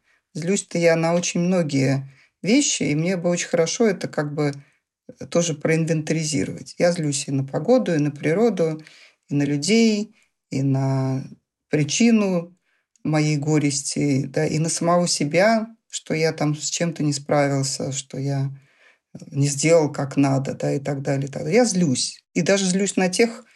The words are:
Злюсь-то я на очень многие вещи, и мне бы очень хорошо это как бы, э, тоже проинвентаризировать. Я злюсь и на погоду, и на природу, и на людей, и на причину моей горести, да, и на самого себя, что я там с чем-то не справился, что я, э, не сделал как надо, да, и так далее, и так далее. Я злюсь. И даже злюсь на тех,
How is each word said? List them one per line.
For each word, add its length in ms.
Злюсь-то 440
я 180
на 180
очень 260
многие 720
вещи, 420
и 100
мне 220
бы 140
очень 180
хорошо 400
это 200
как 260
бы, 180
э, 60
тоже 280
проинвентаризировать. 1200
Я 140
злюсь 360
и 40
на 120
погоду, 500
и 40
на 140
природу, 680
и 60
на 100
людей, 720
и 120
на 640
причину 840
моей 340
горести, 880
да, 200
и 120
на 100
самого 400
себя, 600
что 260
я 180
там 240
с 140
чем-то 340
не 80
справился, 800
что 260
я, 340
э, 40
не 160
сделал 440
как 260
надо, 360
да, 200
и 60
так 220
далее, 260
и 40
так 120
далее. 140
Я 80
злюсь. 540
И 80
даже 240
злюсь 300
на 140
тех, 340